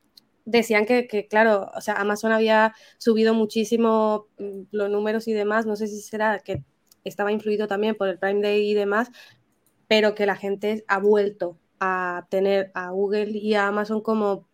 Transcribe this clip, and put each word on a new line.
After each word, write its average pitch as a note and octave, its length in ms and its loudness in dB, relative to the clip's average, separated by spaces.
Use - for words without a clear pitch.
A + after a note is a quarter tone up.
decían G#3+ 420 2
que, B3 220 2
que, G#3 220 -4
claro, G#3+ 440 2
o - 60 -8
sea, G#3+ 160 -4
Amazon G#3 380 -2
había A3 400 4
subido A3 360 2
muchísimo, A3 960 0
mm, G3 320 -12
los G3+ 180 -2
números G#3+ 400 -2
y A3 40 0
demás. G#3+ 320 0
No G#3+ 120 -4
sé G#3+ 100 -4
si G#3 140 -10
será G#3+ 380 -2
que F#3 240 -8
estaba G3+ 260 -4
influido G#3+ 360 -2
también G#3+ 280 -2
por G3 140 -2
el F3 100 -6
Prime G3 220 0
Day G#3 300 0
y - 20 2
demás, G#3 360 0
pero G#3+ 280 4
que G#3 100 0
la F#3+ 100 2
gente G3+ 540 -4
ha G3 100 2
vuelto G3+ 580 2
a F3+ 440 -4
tener G3 460 0
a F3+ 160 -8
Google G3+ 400 -2
y G#3+ 240 -2
a G3+ 120 2
Amazon G#3 320 -2
como G#3 540 -2